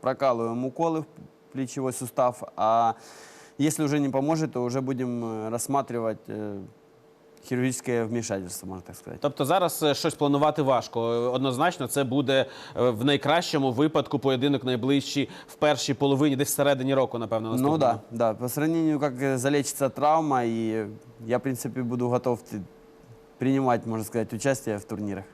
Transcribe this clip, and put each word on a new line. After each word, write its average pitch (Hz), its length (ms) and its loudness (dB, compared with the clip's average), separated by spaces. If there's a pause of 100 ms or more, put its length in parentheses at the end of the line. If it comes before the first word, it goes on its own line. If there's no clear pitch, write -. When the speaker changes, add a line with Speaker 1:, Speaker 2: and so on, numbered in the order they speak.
Speaker 1:
прокалываем 123 640 0
уколы 160 360 0
в - 40 -8 (480)
плечевой 131 400 -4
сустав, 123 500 -2 (120)
а 113 380 4 (680)
если 151 260 2
уже 147 140 2
не 139 100 2
поможет, 147 420 0
то 123 120 -2
уже 123 180 -2
будем, 123 440 -4
э, 110 240 -6
рассматривать, 117 800 -4
э, 107 300 -8 (920)
хирургическое 123 560 0
вмешательство, 98 640 -6
можно 92 180 -10
так 92 80 -16
сказать. - 260 -14
Speaker 2:
Тобто 135 240 -2
зараз, 165 380 0
е, 147 120 4
щось 151 180 -2
планувати 147 480 2
важко. 117 520 0
Е, 117 40 0
однозначно, 131 680 0
це 139 160 0
буде, 135 420 2 (320)
е, 123 120 4
в 113 160 0
найкращому 143 680 2
випадку 143 480 2
поєдинок 135 440 2
найближчий 131 680 0 (180)
в - 80 -20
першій 143 380 2
половині, 139 420 2
десь 131 140 0
всередині 139 440 2
року, 131 240 2
напевно, 110 300 -2
Speaker 1:
Ну 113 60 -4
Speaker 2:
наступного. 139 240 2
Speaker 1:
да, 117 220 4 (120)
да. 113 220 2
По 123 160 -4
сравнению, 156 500 2
как, 139 220 0
э, 135 160 2
залечится 139 520 0
травма, 147 540 2
и 113 420 -2 (420)
я, 120 100 2
в 120 40 0
принципе, 131 400 -4
буду 120 280 -2
готов 123 320 0
т-, 104 200 -10 (760)
принимать, 131 480 2
можно 110 200 -4
сказать, 113 280 -4
участие 117 440 -2
в 101 60 -8
турнирах. 101 400 -8 (100)